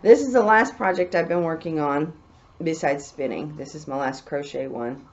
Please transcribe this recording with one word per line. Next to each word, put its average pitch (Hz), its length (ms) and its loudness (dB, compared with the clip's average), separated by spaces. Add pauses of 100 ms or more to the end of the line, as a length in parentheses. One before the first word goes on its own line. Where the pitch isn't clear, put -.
This 269 180 10
is 262 120 -2
the 233 100 6
last 220 340 4
project 180 380 0
I've 170 120 2
been 175 160 0
working 160 360 -4
on 147 340 -2 (500)
besides 160 420 -2
spinning. 139 520 -8
This 151 180 -14
is 151 120 -14
my 135 100 -6
last 135 280 -6
crochet 143 420 -8
one. 123 460 -8